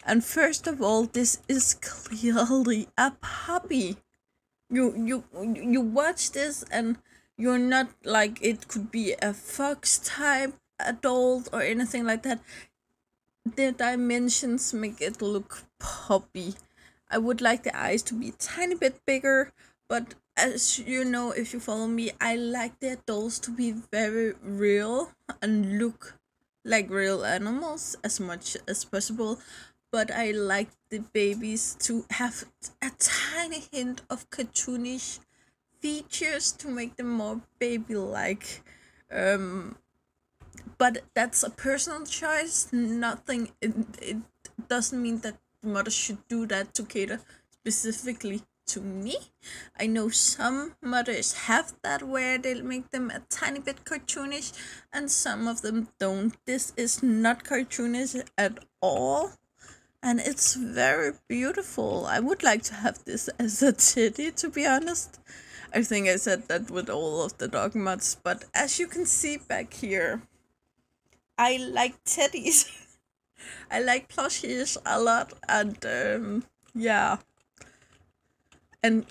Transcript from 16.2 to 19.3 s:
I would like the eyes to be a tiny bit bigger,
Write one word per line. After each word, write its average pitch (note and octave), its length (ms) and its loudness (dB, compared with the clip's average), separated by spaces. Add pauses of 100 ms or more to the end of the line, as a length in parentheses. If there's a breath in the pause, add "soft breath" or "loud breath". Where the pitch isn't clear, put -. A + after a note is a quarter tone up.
I - 80 2
would A3+ 220 2
like A#3+ 220 4
the - 160 -2
eyes A3+ 260 0
to A#3+ 100 -4
be A3+ 160 -4
a - 20 -8
tiny F4+ 420 -2
bit C4 320 0
bigger, C4+ 460 4 (360 soft breath)